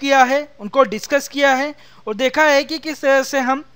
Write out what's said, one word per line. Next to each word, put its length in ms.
किया 240
है, 240
उनको 240
डिस्कस 440
किया 260
है 200
और 80
देखा 280
है 220
कि 140
किस 220
तरह 220
से 180
हम 240